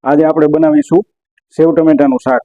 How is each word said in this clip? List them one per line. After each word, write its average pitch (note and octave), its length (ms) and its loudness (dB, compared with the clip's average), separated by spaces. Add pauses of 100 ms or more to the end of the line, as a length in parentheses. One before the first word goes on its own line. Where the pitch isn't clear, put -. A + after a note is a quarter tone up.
આજે D3 200 0
આપણે D#3 220 0
બનાવીશું D#3 560 0 (540)
સેવ D#3+ 160 2
ટમેટાનું C#3+ 520 0
શાક. B2+ 200 -2